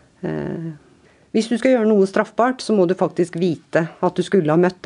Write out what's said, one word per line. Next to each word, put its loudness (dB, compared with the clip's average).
Eh, -6
hvis 0
du 0
skal 2
gjøre 2
noe 4
straffbart, -2
så -2
må 4
du 0
faktisk -2
vite -2
at 0
du -2
skulle 2
ha 4
møtt, 2